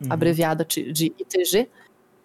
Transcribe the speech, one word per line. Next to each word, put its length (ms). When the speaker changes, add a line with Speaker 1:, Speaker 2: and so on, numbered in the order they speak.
Speaker 1:
Uhum. 100
Speaker 2:
abreviada 540
de, 280
de 140
I 180
T 200
G, 240